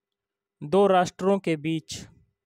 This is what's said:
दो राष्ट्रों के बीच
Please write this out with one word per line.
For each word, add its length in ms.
दो 260
राष्ट्रों 500
के 200
बीच 360